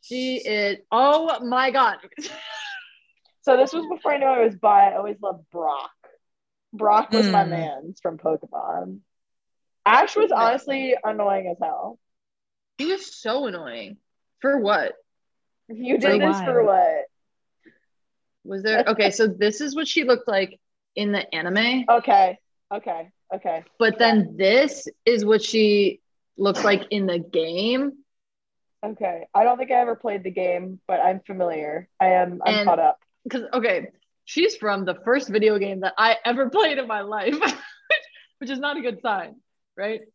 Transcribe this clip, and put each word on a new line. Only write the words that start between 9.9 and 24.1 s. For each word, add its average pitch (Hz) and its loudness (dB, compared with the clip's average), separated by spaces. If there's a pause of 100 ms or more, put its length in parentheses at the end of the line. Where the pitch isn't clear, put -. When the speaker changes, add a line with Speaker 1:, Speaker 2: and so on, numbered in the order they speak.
Speaker 2:
was 427 2
Speaker 1:
Yeah. - 2
Speaker 2:
honestly 262 0
annoying 202 -2
as 175 -6
hell. 185 -6 (800)
Speaker 1:
He 277 -6
was 381 -6
so 254 -4
annoying. 123 -12 (440)
For 277 0
what? 196 0 (760)
Speaker 2:
You 240 -4
Speaker 3:
For 381 2
Speaker 2:
did 403 4
this - 2
for 480 2
Speaker 3:
why? 359 4
Speaker 2:
what? 143 -6 (1400)
Speaker 1:
Was 196 -8
there, 220 2
okay, 214 2
so 220 0
this 208 -2
is 285 -6
what 311 -4
she 320 -2
looked 247 0
like 196 -2 (360)
in 208 -2
the 196 -4
anime. 214 -2
Speaker 2:
Okay, 202 4 (340)
okay, 185 -10 (240)
okay. 170 -8 (160)
Speaker 1:
But 220 2
then 220 4